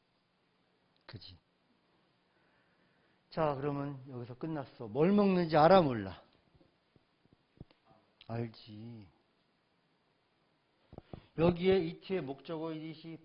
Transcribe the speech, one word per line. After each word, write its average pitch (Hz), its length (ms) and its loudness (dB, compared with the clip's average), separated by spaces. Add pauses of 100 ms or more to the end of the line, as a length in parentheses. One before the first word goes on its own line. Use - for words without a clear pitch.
(1040)
그지? 92 320 -18 (1900)
자, 156 260 0
그러면 139 540 -6
여기서 120 260 -12
끝났어. 143 520 -10
뭘 143 240 2
먹는지 185 440 4
알아, 170 280 8
몰라? 107 400 -2 (2000)
알지. 113 800 -10 (2250)
여기에 175 380 2
it의 175 460 -4
목적어 156 500 -10
it이 160 540 -14